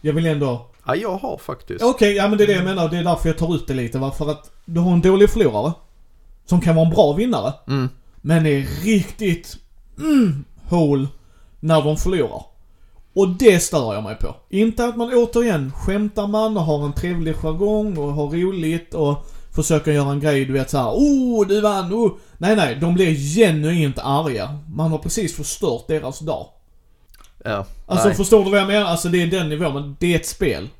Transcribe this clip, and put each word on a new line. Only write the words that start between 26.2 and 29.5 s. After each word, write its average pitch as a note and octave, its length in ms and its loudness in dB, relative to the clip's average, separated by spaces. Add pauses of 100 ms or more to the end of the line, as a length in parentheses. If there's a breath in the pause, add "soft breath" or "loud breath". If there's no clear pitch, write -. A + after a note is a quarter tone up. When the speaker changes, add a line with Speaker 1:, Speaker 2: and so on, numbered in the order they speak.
Speaker 2:
Ja, G2+ 220 -6 (200)
Speaker 1:
Alltså, G3+ 220 2
Speaker 2:
nej. G3 100 2
Speaker 1:
förstår G3+ 260 4
du G3 80 0
vad G3+ 80 4
jag G3 80 0
menar? G3+ 180 2
Alltså, E3+ 240 -2
det F3 140 2
är E3+ 40 0
den E3+ 220 -2
nivån, D3+ 240 -4